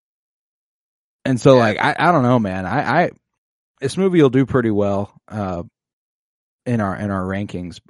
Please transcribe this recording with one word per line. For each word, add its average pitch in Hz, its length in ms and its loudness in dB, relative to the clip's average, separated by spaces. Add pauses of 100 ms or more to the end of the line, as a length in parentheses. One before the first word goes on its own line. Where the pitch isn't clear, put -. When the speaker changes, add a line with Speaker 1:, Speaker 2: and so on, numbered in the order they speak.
(1200)
Speaker 1:
and 131 160 -2
so, 139 140 6
Speaker 2:
Yeah. 127 60 6
Speaker 1:
like, 107 180 0
I, 143 200 0
I 170 140 2
don't 147 100 0
know, 123 160 2
man. 92 280 -4
I, 135 380 -2
I, - 60 -4 (720)
this - 160 -6
movie 180 260 2
will 135 80 6
do 131 160 2
pretty 117 240 0
well, 101 420 -2 (160)
uh, 92 340 -8 (1040)
in 120 140 0
our, 98 160 -2
in 104 140 -6
our 95 120 -4
rankings 95 680 -8